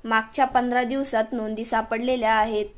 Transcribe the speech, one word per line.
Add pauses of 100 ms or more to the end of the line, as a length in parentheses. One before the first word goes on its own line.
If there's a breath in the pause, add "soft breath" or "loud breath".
मागच्या
पंधरा
दिवसात
नोंदी
सापडलेल्या
आहेत. (120)